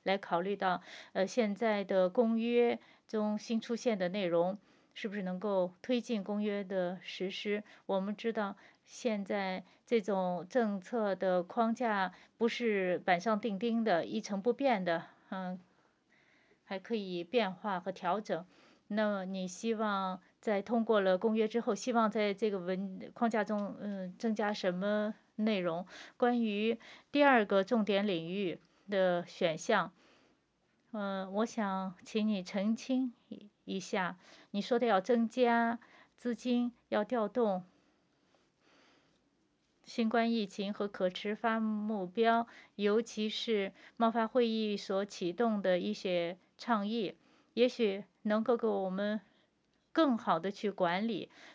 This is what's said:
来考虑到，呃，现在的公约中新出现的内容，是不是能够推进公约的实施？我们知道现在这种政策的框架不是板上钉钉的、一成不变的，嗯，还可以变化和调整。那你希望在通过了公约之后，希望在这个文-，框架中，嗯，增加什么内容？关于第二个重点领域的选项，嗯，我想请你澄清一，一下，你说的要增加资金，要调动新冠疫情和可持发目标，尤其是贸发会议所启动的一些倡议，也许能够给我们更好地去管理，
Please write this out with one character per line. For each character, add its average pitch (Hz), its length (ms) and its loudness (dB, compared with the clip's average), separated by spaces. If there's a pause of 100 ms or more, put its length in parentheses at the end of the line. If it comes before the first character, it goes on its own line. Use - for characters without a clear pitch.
来 190 140 0
考 180 240 -2
虑 196 140 -4
到， 185 280 -2 (300)
呃， 190 120 2
现 202 300 0
在 214 280 0
的 185 260 4
公 226 300 2
约 240 400 2 (280)
中 214 320 -2
新 226 200 -2
出 233 160 -4
现 220 220 0
的 180 120 0
内 196 160 -2
容， 175 320 2 (360)
是 - 140 -10
不 196 80 -6
是 208 60 -4
能 185 180 -4
够 185 420 0
推 247 200 0
进 220 220 -4
公 208 200 -2
约 202 200 -2
的 185 380 -2
实 - 300 -6
施？ 208 320 -4 (220)
我 190 140 -2
们 202 160 -4
知 226 180 -4
道 208 220 -2 (300)
现 214 380 -4
在 185 400 -4 (220)
这 233 160 2
种 185 480 -2
政 208 320 0
策 208 340 -2
的 185 280 2
框 226 320 0
架 202 380 0 (240)
不 233 100 2
是 196 520 0
板 180 220 2
上 220 180 0
钉 202 200 -4
钉 233 240 0
的、 175 220 2
一 208 160 -4
成 196 200 -6
不 233 120 2
变 240 300 2
的， 170 220 0 (240)
嗯， 185 300 -8 (1040)
还 190 160 -8
可 208 160 -4
以 185 280 -4
变 196 300 0
化 185 260 -4
和 190 120 -6
调 185 280 -2
整。 185 260 -4 (440)
那 208 360 0
你 190 240 -6
希 226 240 -4
望 196 480 -2 (180)
在 202 220 0
通 226 240 0
过 214 160 4
了 185 160 6
公 220 180 2
约 220 140 2
之 233 100 0
后， 214 160 0
希 247 160 -4
望 226 180 4
在 214 240 0
这 214 180 -2
个 196 80 -2
文-， 190 540 -6
框 233 160 0
架 220 140 0
中， 208 380 -4
嗯， 190 360 -8
增 226 160 0
加 208 200 0
什 196 200 0
么 208 400 0 (220)
内 214 240 2
容？ 175 260 -2 (300)
关 247 260 4
于 220 360 2 (340)
第 285 120 4
二 254 220 8
个 196 200 4
重 220 180 2
点 202 240 2
领 165 220 -2
域 185 300 -4 (300)
的 185 380 2
选 160 300 0
项， 185 340 0 (1000)
嗯， 196 420 -4
我 214 120 0
想 190 500 -2 (100)
请 214 240 0
你 202 140 0
澄 208 340 0
清 262 340 -2 (160)
一， - 220 -16 (160)
一 190 160 -4
下， 180 360 -2 (340)
你 202 100 -2
说 240 180 2
的 240 80 2
要 196 140 6
增 233 260 2
加 233 520 2 (360)
资 247 180 -6
金， 240 380 0 (160)
要 208 160 0
调 214 240 0
动 202 380 0 (2250)
新 - 240 -2
冠 233 240 2
疫 226 160 0
情 202 260 -6
和 208 140 -4
可 196 220 -2
持 208 260 -4
发 226 240 -2
目 214 480 -4
标， 226 400 2 (280)
尤 208 260 2
其 220 260 -4
是 208 460 -2 (240)
贸 226 120 2
发 220 180 0
会 240 200 2
议 220 300 0
所 196 260 -2
启 180 300 -4
动 214 280 0
的 185 160 2
一 202 160 -2
些 175 440 -2 (200)
倡 208 300 -2
议， 220 280 -4 (380)
也 240 140 4
许 208 380 0 (180)
能 214 200 2
够 233 140 2
给 226 100 -2
我 196 220 0
们 208 320 -2 (720)
更 285 240 4
好 180 220 0
地 185 120 -2
去 202 200 -4
管 190 360 0
理， 208 220 -6 (260)